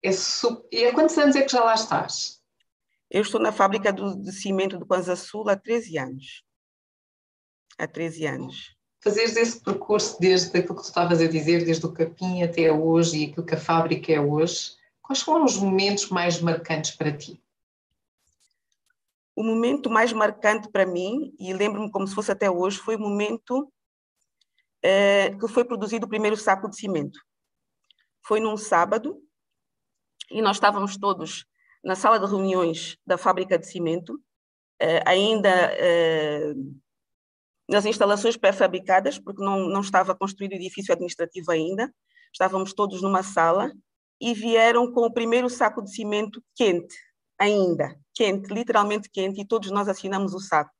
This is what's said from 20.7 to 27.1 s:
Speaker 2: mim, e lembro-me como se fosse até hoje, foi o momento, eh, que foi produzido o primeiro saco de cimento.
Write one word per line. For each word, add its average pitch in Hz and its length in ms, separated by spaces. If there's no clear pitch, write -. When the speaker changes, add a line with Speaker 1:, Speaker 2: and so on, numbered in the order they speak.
Speaker 2:
mim, 196 520
e 185 140
lembro-me 208 380
como 196 160
se 196 80
fosse 208 180
até 196 180
hoje, 185 280
foi 226 180
o 208 40
momento, 214 720
eh, 196 560
que 220 100
foi 240 160
produzido 220 420
o - 20
primeiro 214 280
saco 196 320
de - 80
cimento. 165 420